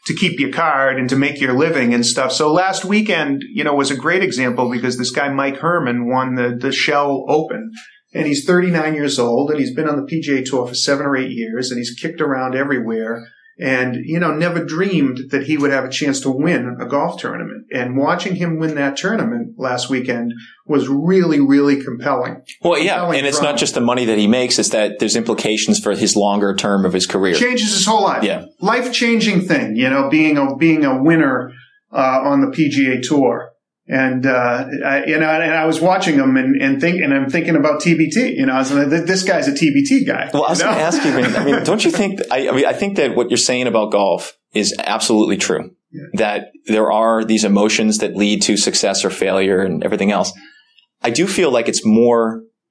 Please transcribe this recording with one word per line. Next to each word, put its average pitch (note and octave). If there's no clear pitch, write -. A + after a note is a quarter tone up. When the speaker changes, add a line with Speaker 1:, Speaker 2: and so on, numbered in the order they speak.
Speaker 1:
to D#3+
keep E3+
your C3+
card C3+
and C3
to C3+
make D3
your C3
living C3+
and A#2+
stuff. C3
So D3+
last F#3
weekend, F3+
you D3
know, D3
was C#3
a C#3+
great E3+
example B2
because B2
this B2
guy, C#3+
Mike C#3
Herman, B2+
won B2+
the, B2
the C3+
Shell C#3+
Open. A2+
And D3+
he's C#3+
thirty-nine F3
years C#3+
old, B2
and D3+
he's B2
been D#3
on D3
the C3+
P D#3+
G C#3
A C3
Tour B2+
for B2
seven C#3
or C#3
eight C3
years, A#2+
and A#2+
he's A#2+
kicked -
around C3
everywhere. A#2
And, B2+
you D#3+
know, E3
never E3
dreamed D#3
that C#3
he D3
would C#3
have C3+
a B2+
chance C3+
to C#3
win C3
a -
golf C#3+
tournament. A2+
And B2
watching F3
him E3
win D#3
that C#3
tournament A#2+
last B2
weekend A#2+
was C3
really, D#3+
really C#3
compelling. C3
Speaker 2:
Well, E3+
yeah, F3
Speaker 1:
Compelling F3
Speaker 2:
and C#3
it's C#3
Speaker 1:
drama. D3
Speaker 2:
not -
just C#3+
the C#3+
money A#2+
that A2
he G#2+
makes, B2+
it's G#2+
that -
there's A2
implications A2
for G#2
his G2
longer G2+
term G2
of F2+
his F#2
career. F#2+
Speaker 1:
Changes A3+
his F3
whole G#3
life. C3
Speaker 2:
Yeah. -
Speaker 1:
Life-changing A3+
thing, A#2
you C3
know, C#3
being D#3
a, C#3
being D#3+
a C3
winner, C3+
uh, C3
on C#3+
the C#3
P D3+
G C3
A B2
Tour. C3+
And, C3
uh, B2
I, C#3
you D#3
know, D#3
and D#3+
I D#3+
was D#3+
watching F3+
him C3+
and, C3
and C3+
think, F3
and C#3
I'm C3+
thinking E3+
about D3
T F3
B D#3
T, B3
you C#3
know, C3
I C3
was C3+
like, C#3+
"Th-, D#3+
this F#3
guy's D3+
a C#3
T D#3
B C3+
T C4
guy." -
Speaker 2:
Well, C#3+
I D3+
was F3+
Speaker 1:
You F#3
know? A3
Speaker 2:
gonna G#3+
ask E3
you, -
I B2+
mean, B2
I A2+
mean, D3+
Speaker 1:
<laughs> -
Speaker 2:
don't F#3+
you E4+
think, G3
I, C3+
I -
mean, C3+
I -
think G3+
that C3+
what A#2+
you're A#2
saying B2+
about G#2+
golf G2
is G#2
absolutely G#2+
true, -
Speaker 1:
Yeah. -
Speaker 2:
that G#2
there G#2+
are A2+
these G#2+
emotions G#2+
that G2+
lead G#2
to G#2
success G2
or F#2
failure F#2+
and F#2
everything G2
else. F#2+
I A#2+
do D#3
feel F#3
like A#2
it's -
more A2+